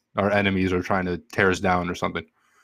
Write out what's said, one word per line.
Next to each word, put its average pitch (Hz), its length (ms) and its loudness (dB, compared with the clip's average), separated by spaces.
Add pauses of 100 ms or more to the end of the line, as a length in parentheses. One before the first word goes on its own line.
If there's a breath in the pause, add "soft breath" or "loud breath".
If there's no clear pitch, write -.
(140)
"Our 101 160 0
enemies 95 400 2
are 90 100 0
trying 92 260 -2
to 87 100 -4
tear 98 320 0
us 90 100 0
down," 90 300 0
or 87 60 -6
something. 85 300 -4 (380 soft breath)